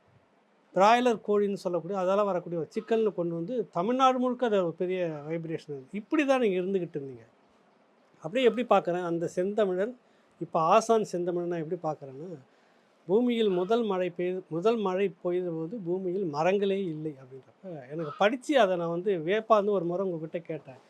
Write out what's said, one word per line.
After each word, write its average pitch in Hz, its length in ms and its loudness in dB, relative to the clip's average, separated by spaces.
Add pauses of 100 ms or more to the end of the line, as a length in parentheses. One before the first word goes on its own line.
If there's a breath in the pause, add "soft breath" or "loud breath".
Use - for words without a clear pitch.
(760)
பிராய்லர் 226 520 4
கோழின்னு 208 260 2
சொல்லக்கூடிய, 180 480 -4
அதால 196 240 2
வரக்கூடிய 175 360 -2
ஒரு - 80 -6 (100)
சிக்கல்னு 220 340 0
கொண்டு 170 220 -4
வந்து 190 360 -6
தமிழ்நாடு 254 480 2
முழுக்க 247 260 0
அது 202 180 2
ஒரு 165 140 -4
பெரிய 180 520 -4
வைப்ரேஷன். 160 520 -8 (100)
இப்படி 269 340 -2
தான் 262 140 2
நீங்க 190 220 2
இருந்துகிட்டு 180 360 -2
இருந்தீங்க. 127 280 -10 (1000)
அப்படியே 226 260 2
எப்படி 233 180 0
பார்க்குறேன், 180 360 2
அந்த 170 240 -2
செந்தமிழன், 196 680 -2 (420 soft breath)
இப்ப 170 200 -4
ஆசான் 220 440 4
செந்தமிழன் 175 440 -4
நான் 170 180 -4
எப்படி 170 160 -6
பார்க்குறேன்னா, 151 560 -8 (720 soft breath)
பூமியில் 226 420 2
முதல் 190 340 2
மழை 185 260 -2
பெய்து, 180 400 -4
முதல் 190 280 0
மழை 190 440 0
பொய்த 180 280 -2
போது 165 280 -6
பூமியில் 180 560 -4
மரங்களே 196 500 2
இல்லை 156 380 -6
அப்படின்றப்ப, 131 720 -18
எனக்கு 156 260 -8
படிச்சு 247 420 2
அதை 185 180 4
நான் 170 120 -2
வந்து 180 280 0
வியப்பா 196 300 -2
வந்து 208 240 4
ஒரு 185 140 2
முறை 180 200 -2
உங்ககிட்ட 170 340 -6
கேட்டேன். 151 360 -12 (140)